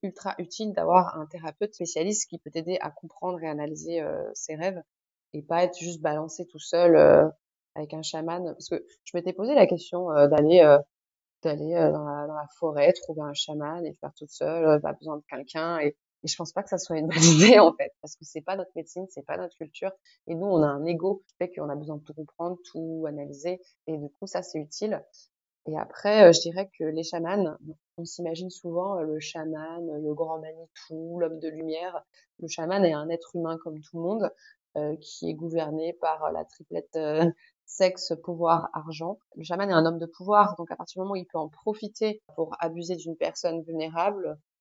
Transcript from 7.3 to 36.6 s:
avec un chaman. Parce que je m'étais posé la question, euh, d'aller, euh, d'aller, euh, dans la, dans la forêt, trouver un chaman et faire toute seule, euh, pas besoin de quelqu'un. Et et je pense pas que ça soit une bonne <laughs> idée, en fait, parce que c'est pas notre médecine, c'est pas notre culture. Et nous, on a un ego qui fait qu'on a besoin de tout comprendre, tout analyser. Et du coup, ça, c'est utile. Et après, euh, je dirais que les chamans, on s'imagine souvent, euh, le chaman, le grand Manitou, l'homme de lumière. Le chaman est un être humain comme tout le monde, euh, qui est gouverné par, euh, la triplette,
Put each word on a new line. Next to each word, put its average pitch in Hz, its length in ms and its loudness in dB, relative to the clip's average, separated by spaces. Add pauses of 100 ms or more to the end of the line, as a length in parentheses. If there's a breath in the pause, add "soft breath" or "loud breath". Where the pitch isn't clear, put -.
avec 151 200 -12
un 160 80 -10
chaman. 165 500 -8
Parce - 160 -18
que - 160 -4 (200 soft breath)
je - 100 -18
m'étais 175 180 -4
posé 220 220 -2
la 226 120 8
question, 175 440 -4
euh, 147 160 8
d'aller, 151 340 8
euh, 151 180 10 (640)
d'aller, 151 320 -4
euh, 160 180 4
dans 151 120 -4
la, 147 220 -6
dans 151 80 -10
la 151 140 -8 (100)
forêt, 151 340 4
trouver 156 300 -10
un 147 120 -8
chaman 151 520 -6
et 151 140 -12
faire 147 160 -12
toute 151 140 -20
seule, 160 360 -2
euh, 156 120 8
pas 147 140 -4
besoin 151 240 -10
de 147 120 -14
quelqu'un. 160 500 -6
Et 147 180 -2 (260)
et 165 60 -6
je - 80 -6
pense 165 160 -10
pas 202 100 -4
que 202 60 -18
ça 185 100 -2
soit 170 200 -6
une 156 100 -4
bonne 165 80 -4
<laughs> 165 200 8
idée, 214 220 10
en 170 140 10
fait, 175 200 -8 (100)
parce 151 120 -18
que - 100 -20
c'est 156 180 -12
pas 185 140 -8
notre 185 200 -10
médecine, 170 320 -12
c'est 143 160 -18
pas 151 120 -8
notre 180 200 -12
culture. 165 340 -10 (360 soft breath)
Et 170 80 -8
nous, 170 120 -6
on 180 160 4
a 147 40 6
un 143 180 -4
ego 175 420 -2
qui - 120 -20
fait 175 160 -6
qu'on 151 160 -8
a 143 60 -6
besoin 151 200 -10
de 147 60 -14
tout 151 120 -20
comprendre, 170 420 -10 (140)
tout 160 380 -8
analyser. 147 520 -8 (260 soft breath)
Et 160 100 -6
du 147 120 -10
coup, - 180 -14
ça, 175 160 -6
c'est 160 160 -10
utile. 165 440 -8 (640)
Et 156 120 -6
après, 208 460 6
euh, 170 80 12
je 165 80 2
dirais 185 380 -6
que 165 60 -4
les 156 180 -4
chamans, 170 540 -2 (420)
on 170 60 -10
s'imagine 170 460 -10
souvent, 180 480 -6
euh, 165 40 -4
le 156 180 -6
chaman, 160 640 -10 (160)
le 151 120 -4
grand 160 240 -4
Manitou, 160 800 -14
l'homme 160 180 -2
de 160 100 -8
lumière. 160 540 -8 (380 soft breath)
Le 165 80 -12
chaman 175 360 -2
est 160 100 2
un 151 160 -6
être 170 260 -8
humain 165 260 -4
comme 156 180 -14
tout 160 180 -14
le 165 40 -6
monde, 196 280 -2 (460 soft breath)
euh, 151 240 -4
qui - 280 -12
est 165 60 -6
gouverné 160 640 -6
par, 160 240 -4
euh, 151 80 -2
la 160 120 -8
triplette, - 520 -12